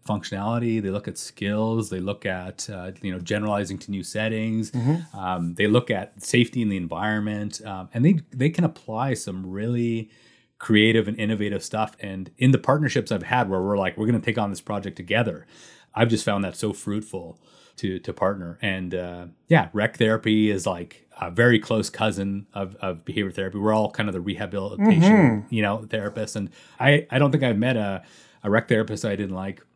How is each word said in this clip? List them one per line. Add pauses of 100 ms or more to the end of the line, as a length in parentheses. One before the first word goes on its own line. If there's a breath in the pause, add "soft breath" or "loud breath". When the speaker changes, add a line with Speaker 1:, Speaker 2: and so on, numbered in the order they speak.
Speaker 1:
functionality,
they
look
at
skills,
they
look
at,
uh, (100)
you
know,
generalizing
to
new
settings,
Speaker 2:
Mm-hmm.
Speaker 1:
um,
they
look
at
safety
in
the
environment,
um,
and
they, (120)
they
can
apply
some
really (500 soft breath)
creative
and
innovative
stuff.
And
in
the
partnerships
I've
had
where
we're
like,
"We're
gonna
take
on
this
project
together," (480 soft breath)
I've
just
found
that
so
fruitful (380 soft breath)
to,
to
partner.
And,
uh, (220)
yeah,
rec
therapy
is,
like, (120)
a
very
close
cousin
of,
of
behavior
therapy.
We're
all
kind
of
the
rehabilitation,
Speaker 2:
Mm-hmm.
Speaker 1:
you
know,
therapists.
And (300 soft breath)
I,
I
don't
think
I've
met
a, (400 soft breath)
a
rec
therapist
I
didn't
like (100)